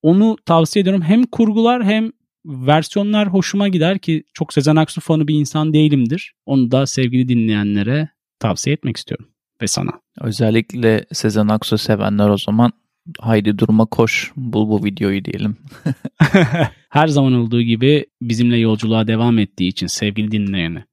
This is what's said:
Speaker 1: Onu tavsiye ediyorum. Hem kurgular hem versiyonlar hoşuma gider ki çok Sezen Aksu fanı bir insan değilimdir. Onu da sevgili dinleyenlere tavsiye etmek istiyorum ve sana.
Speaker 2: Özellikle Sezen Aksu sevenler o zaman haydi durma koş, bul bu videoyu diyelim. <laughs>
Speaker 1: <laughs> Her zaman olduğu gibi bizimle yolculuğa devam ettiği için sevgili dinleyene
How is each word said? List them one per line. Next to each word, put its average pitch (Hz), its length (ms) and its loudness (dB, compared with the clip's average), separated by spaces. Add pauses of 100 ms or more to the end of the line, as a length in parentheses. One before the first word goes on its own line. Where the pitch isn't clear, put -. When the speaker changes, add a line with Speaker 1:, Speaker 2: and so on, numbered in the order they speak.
Speaker 1:
Onu 208 340 4 (100)
tavsiye 165 360 2
ediyorum. 190 200 0
Hem 214 200 4
kurgular 226 640 0
hem 220 280 0 (320)
versiyonlar 160 840 0
hoşuma 202 400 0
gider 185 300 0
ki 160 260 -2 (100)
çok - 180 -6
Sezen 151 240 2
Aksu 160 240 0
fanı 156 280 0
bir 156 60 0
insan 151 380 -2
değilimdir. 151 600 2 (140)
Onu 127 240 2
da 131 160 2
sevgili 127 420 -2
dinleyenlere 110 800 0 (300)
tavsiye - 360 -2
etmek 135 220 -6
istiyorum - 320 -12 (340)
ve 110 40 -4
sana. - 240 -4 (300)
Speaker 2:
Özellikle 113 920 0
Sezen 107 360 0
Aksu 107 300 0
sevenler 104 500 0
o 101 100 2
zaman 113 340 0 (460)
haydi 107 400 0
durma 110 280 2
koş, - 500 -2
bul 110 320 -2
bu 104 160 0
videoyu 98 400 -4
diyelim. 107 320 -6 (280)
<laughs> 147 120 -4 (360)
Speaker 1:
<laughs> 156 580 0
Her 151 180 2
zaman 139 240 2
olduğu 120 300 0
gibi 120 440 2 (160)
bizimle 120 340 0
yolculuğa 110 500 0
devam 113 320 2
ettiği 98 300 -2
için 95 180 -6
sevgili 107 440 -4
dinleyene 98 640 -4